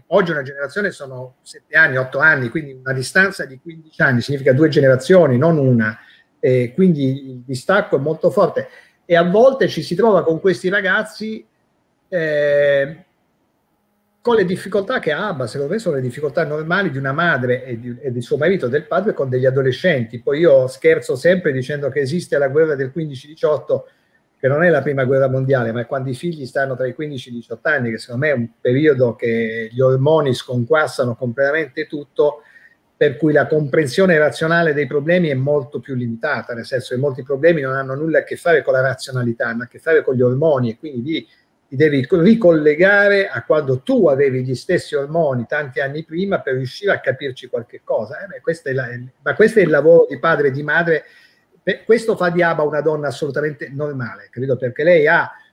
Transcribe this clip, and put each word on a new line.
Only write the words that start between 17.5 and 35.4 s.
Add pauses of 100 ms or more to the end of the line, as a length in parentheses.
e
di,
e
di
suo
marito,
del
padre
con
degli
adolescenti.
Poi
io
scherzo
sempre
dicendo
che
esiste
la
guerra
del
quindici
diciotto, (500)
che
non
è
la
prima
guerra
mondiale,
ma
è
quando
i
figli
stanno
tra
i
quindici
e
i
diciotto
anni,
che
secondo
me
è
un (120)
periodo
che
gli
ormoni
sconquassano
completamente
tutto, (540)
per
cui
la
comprensione
razionale
dei
problemi
è
molto